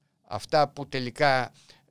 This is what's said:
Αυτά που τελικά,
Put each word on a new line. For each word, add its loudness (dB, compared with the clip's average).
Αυτά 0
που -12
τελικά, 0